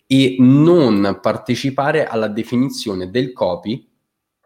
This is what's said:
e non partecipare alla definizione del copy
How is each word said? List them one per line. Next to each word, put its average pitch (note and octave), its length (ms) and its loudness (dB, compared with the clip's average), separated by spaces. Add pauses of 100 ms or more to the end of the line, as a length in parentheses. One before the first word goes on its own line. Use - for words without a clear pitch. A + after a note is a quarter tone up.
e C3+ 340 2
non B2+ 800 4
partecipare C3+ 840 -2
alla A2 220 -4
definizione A2 840 -4
del B2+ 220 -4
copy G2+ 580 -6 (560)